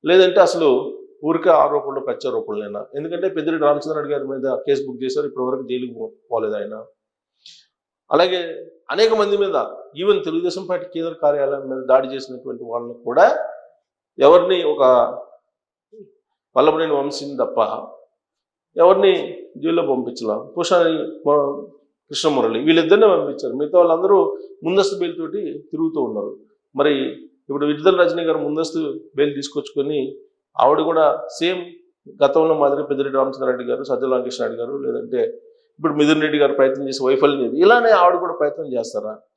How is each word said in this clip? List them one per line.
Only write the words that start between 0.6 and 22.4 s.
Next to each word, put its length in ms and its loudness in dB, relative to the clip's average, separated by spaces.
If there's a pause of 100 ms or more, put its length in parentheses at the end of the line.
ఊరికే 260 0
ఆరోపణలు 580 2
ప్రత్యారోపణలేనా? 720 -6 (140)
ఎందుకంటే 420 -6
పెద్దిరెడ్డి 300 0
రామచంద్రరెడ్డి 480 0
గారి 180 -4
మీద 140 -6 (200)
కేసు 200 0
బుక్ 180 -10
చేశారు, 220 -4
ఇప్పటి 220 -6
వరకు 220 -4
జైలుకి 280 -6
పో-, 160 -10 (160)
పోలేదు 300 -2
ఆయన. 140 -10 (1400)
అలాగే 260 2 (500)
అనేక 300 2
మంది 220 0
మీద, 140 -2 (440)
even 240 2
తెలుగుదేశం 460 -4
పార్టీ 240 -4
కేంద్ర 280 -6
కార్యాలయం 480 0
మీద 100 -8 (100)
దాడి 240 2
చేసినటువంటి 560 -12
వాళ్ళని 260 -8 (100)
కూడా 200 4 (1000)
ఎవరిని, 320 6 (140)
ఒక 100 0 (1700)
వల్లభనేని 440 4
వంశీని 420 -8
తప్ప 160 -4 (1200)
ఎవరిని 300 6 (500)
జైల్లో 200 0 (100)
పంపించలా. 440 -4 (200)
పూసాని 360 2 (340)
మ-, 280 2 (540)
కృష్ణమురళి 580 0